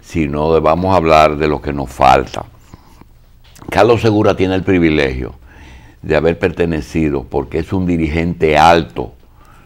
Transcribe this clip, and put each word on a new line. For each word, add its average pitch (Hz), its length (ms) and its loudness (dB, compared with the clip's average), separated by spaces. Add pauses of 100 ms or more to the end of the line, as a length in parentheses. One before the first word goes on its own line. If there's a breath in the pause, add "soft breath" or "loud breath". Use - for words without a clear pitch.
sino 76 540 -4
de, 80 60 4
vamos 87 340 0
a - 20 4
hablar 78 400 4
de 76 100 -2
lo 73 140 -2
que 73 140 -8
nos 69 160 -8
falta. 65 560 0 (1200 soft breath)
Carlos 110 320 2
Segura 104 340 2
tiene 92 200 -2
el 92 80 -2
privilegio 76 720 0 (640 loud breath)
de - 140 -4
haber 80 240 0
pertenecido, 78 840 -4
porque 69 340 -6
es 82 140 -8
un 95 120 -4
dirigente 82 720 -2
alto 76 580 2 (520 soft breath)